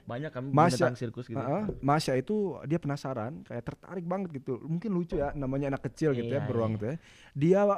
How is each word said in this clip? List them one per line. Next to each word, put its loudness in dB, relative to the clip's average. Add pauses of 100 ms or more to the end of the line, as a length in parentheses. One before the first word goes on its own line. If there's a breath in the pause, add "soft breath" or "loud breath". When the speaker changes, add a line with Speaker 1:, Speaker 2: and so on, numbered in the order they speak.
Speaker 1:
Banyak -8
kan -8
Speaker 2:
Masya, 6
Speaker 1:
binatang 4
sirkus -6
gitu. -6
Speaker 2:
heeh, -2 (180)
Masya 4
itu 0 (280)
dia 2
penasaran, -4 (100)
kayak -8
tertarik -10
banget -4
gitu. -6
Mungkin -4
lucu -2
ya, 0
namanya -2
anak -4
kecil 0
gitu 0
ya, 0
Speaker 1:
Iya, -4
Speaker 2:
beruang 0
Speaker 1:
iya. -2
Speaker 2:
tuh -4
ya. -4 (360 loud breath)
Dia 6 (180)